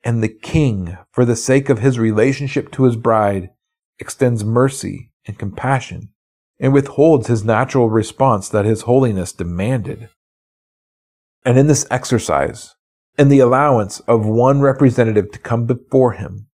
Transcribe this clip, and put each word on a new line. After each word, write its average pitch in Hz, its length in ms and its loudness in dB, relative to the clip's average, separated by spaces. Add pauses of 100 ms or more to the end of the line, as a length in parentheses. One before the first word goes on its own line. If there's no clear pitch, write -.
And 117 200 -2
the 107 60 -2
king, 101 680 -4 (140)
for 127 140 2
the 120 100 0
sake 139 340 0
of 120 100 2
his 120 200 0
relationship 127 720 0
to 131 120 -2
his 120 120 2
bride, 104 560 -2 (480)
extends 117 440 -2
mercy 113 680 -2 (160)
and 104 100 -12
compassion 113 720 -6 (500)
and 135 140 0
withholds 143 540 2
his 113 160 -2
natural 117 440 0
response 110 640 0
that 104 160 0
his 110 160 -2
holiness 117 500 0
demanded. 101 800 -6 (1400)
And 127 140 4
in 143 80 4
this 143 240 2
exercise, - 800 -4 (440)
in 139 120 4
the 139 100 6
allowance 127 640 2
of 113 240 0
one 120 340 2
representative 120 720 2
to - 80 -20
come 117 260 -4
before 123 480 0
him 98 400 -14